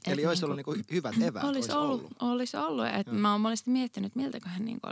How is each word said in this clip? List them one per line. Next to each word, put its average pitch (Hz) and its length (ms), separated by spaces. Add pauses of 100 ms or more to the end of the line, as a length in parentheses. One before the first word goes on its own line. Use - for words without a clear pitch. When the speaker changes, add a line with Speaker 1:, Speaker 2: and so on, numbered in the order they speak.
Speaker 1:
Eli 143 140
Speaker 2:
et 156 60
Speaker 1:
olisi 175 180
Speaker 2:
niinku 147 260
Speaker 1:
ollut - 60
niinku 208 180
hyvät - 260
eväät, - 240
Speaker 2:
Olisi 277 120 (140)
Speaker 1:
olisi - 0
Speaker 2:
ollut, 294 300
Speaker 1:
ollut. - 180
Speaker 2:
olisi 247 380
ollut. 294 280
Et 208 220
Speaker 1:
Joo. 240 80
Speaker 2:
mä 208 160
oon 208 100
monesti 226 280
miettinyt, 247 380
että 220 120
miltäköhän 202 460
niinku - 260